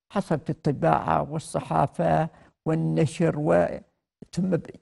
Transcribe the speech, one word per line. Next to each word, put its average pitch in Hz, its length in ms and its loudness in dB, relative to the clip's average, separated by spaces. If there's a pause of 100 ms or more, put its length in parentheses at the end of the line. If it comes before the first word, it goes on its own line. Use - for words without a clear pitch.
(120)
حصلت 170 380 -2
الطباعة 151 840 0
والصحافة 160 960 0 (380)
والنشر، 160 720 0
و-، 170 400 2 (540)
ثم 185 180 -2
ب-، 175 160 -2 (160)